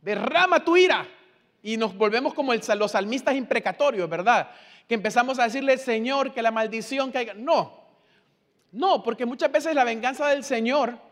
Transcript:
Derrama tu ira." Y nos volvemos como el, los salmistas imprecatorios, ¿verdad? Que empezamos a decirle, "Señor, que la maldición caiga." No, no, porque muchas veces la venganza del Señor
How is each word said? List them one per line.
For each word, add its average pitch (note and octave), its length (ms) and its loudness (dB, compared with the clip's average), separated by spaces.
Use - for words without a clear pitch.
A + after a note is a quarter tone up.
Derrama D4+ 600 2
tu E4+ 140 4
ira." D#4 300 4
Y A3 160 -4
nos A3 180 -2
volvemos A3 380 0
como C4+ 200 0
el, A3 80 -2
los G#3 140 0
salmistas A#3+ 440 -2
imprecatorios, A#3 720 -2
¿verdad? F3+ 400 2
Que A#3 80 -2
empezamos A#3+ 420 0
a B3+ 60 2
decirle, C4 340 2
"Señor, C4 560 -2
que A#3+ 80 -6
la A3+ 100 2
maldición A3+ 600 -4
caiga." A#3+ 220 -6
No, A#3+ 520 -2
no, C#4+ 320 0
porque A#3 220 -4
muchas C#4 260 -2
veces D4+ 240 0
la C4+ 80 4
venganza B3 440 -2
del C#4+ 160 0
Señor A#3+ 540 0